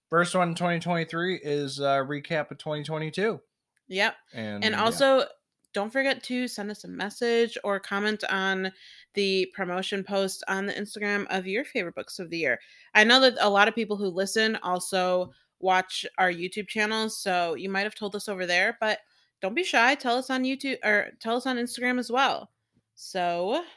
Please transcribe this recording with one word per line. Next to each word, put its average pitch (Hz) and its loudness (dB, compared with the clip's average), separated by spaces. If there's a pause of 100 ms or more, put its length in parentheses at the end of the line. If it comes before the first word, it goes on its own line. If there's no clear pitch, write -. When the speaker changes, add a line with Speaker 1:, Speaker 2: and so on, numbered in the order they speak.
Speaker 1:
first 170 2
one, 175 2
twenty 170 0
twenty-three, 170 -2
is 143 -4
a 139 2
recap 147 -4
of 143 -14
twenty 151 -6
twenty-two. 156 -4 (460)
Speaker 2:
Yep. 196 0 (180)
Speaker 1:
And, 104 -6
Speaker 2:
And 220 0
Speaker 1:
yeah. 208 0
Speaker 2:
also, 262 4 (480)
don't 214 -4
forget 269 0
to 247 -4
send 208 -8
us 208 -12
a 180 -14
message 233 0
or 202 0
comment 208 -2
on 190 0 (440)
the 190 2
promotion 190 -4
post 196 -2
on 190 -2
the 196 -4
Instagram 208 -4
of 185 -2
your 220 -4
favorite 175 -6
books - -10
of 170 -10
the 170 -6
year. 139 2 (340)
I 214 8
know 240 8
that 254 6
a 208 6
lot 202 8
of 220 0
people 214 -2
who 196 -2
listen 214 0
also 180 0 (300)
watch 185 2 (120)
our 185 4
YouTube 180 -4
channel, 220 0
so 180 0
you 180 -6
might 196 0
have 214 -4
told 202 -6
us 208 -8
over 185 -4
there, 185 2
but 214 0 (420)
don't 190 -4
be 247 0
shy. 247 4
Tell 254 0
us 262 -4
on 262 0
YouTube, 269 -2
or 208 2 (100)
tell 226 -2
us 247 -2
on 254 -2
Instagram 247 -2
as 240 -6
well. 226 0 (460)
So, 180 -2 (160)